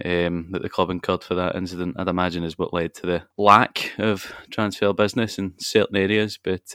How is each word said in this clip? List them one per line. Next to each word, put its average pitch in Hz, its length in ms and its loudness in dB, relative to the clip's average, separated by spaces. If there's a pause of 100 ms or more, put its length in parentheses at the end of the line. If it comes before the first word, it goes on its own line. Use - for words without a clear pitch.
um, 87 480 0
that 92 120 -4
the - 60 -6
club 90 200 0
incurred 90 340 -2
for - 120 -4
that 90 200 -2
incident, 87 440 -6
I'd 92 80 -2
imagine 90 360 -2
is 82 140 -6
what 90 160 -4
led 85 220 -4
to - 100 -12
the 87 180 0 (140)
lack 104 640 6
of 104 340 -2 (160)
transfer 104 440 0
business 107 440 0
in 95 220 -4
certain - 380 2
areas, 104 460 2
but, 92 200 -2 (120)